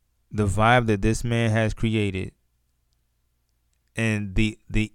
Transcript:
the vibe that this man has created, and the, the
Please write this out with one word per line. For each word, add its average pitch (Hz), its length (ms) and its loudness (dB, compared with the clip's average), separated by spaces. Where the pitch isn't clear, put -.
the 104 160 -2
vibe 113 400 4
that 104 160 0
this 110 220 0
man 117 260 0
has 110 240 0
created, 101 580 -2
and 104 400 -2
the, 110 220 0
the 110 240 -2